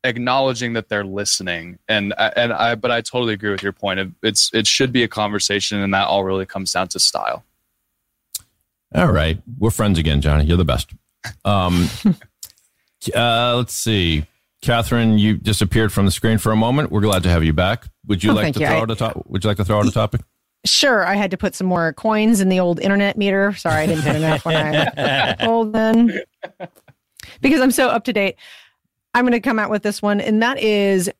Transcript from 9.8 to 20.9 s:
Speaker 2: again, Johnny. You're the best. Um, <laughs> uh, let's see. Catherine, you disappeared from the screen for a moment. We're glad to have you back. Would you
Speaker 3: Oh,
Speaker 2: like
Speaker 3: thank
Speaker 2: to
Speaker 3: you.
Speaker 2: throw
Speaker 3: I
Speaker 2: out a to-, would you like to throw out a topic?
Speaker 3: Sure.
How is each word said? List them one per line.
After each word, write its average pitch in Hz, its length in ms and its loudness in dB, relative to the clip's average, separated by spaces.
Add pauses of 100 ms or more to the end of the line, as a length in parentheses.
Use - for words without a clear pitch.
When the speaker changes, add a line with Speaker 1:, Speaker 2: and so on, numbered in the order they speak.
Speaker 2:
again, 73 220 2
Johnny. 76 240 2
You're 85 120 4
the 90 80 4
best. 65 240 -2 (560)
Um, 90 420 2 (160)
<laughs> 190 120 4 (1000)
uh, 120 420 2
let's 120 160 -2
see. 85 520 0 (360)
Catherine, 117 560 2
you 104 200 4
disappeared 107 540 0
from 101 140 2
the 92 60 4
screen 110 260 0
for 110 140 0
a 110 40 2
moment. 123 360 0
We're 101 100 0
glad 98 220 2
to 90 60 2
have 85 140 4
you 80 100 2
back. 92 320 0 (220)
Would 95 160 -2
you 107 80 2
Speaker 3:
Oh, 107 40 4
Speaker 2:
like 107 100 0
Speaker 3:
thank 147 100 -2
Speaker 2:
to 104 60 -2
Speaker 3:
you. 143 60 0
Speaker 2:
throw - 100 0
Speaker 3:
I - 40 0
Speaker 2:
out 113 100 -4
a 110 40 -2
to-, - 300 -6
would - 180 -6
you 107 60 0
like 104 80 0
to 101 80 -2
throw 104 140 2
out 104 80 2
a 101 40 2
topic? - 300 -2 (440)
Speaker 3:
Sure. 220 420 2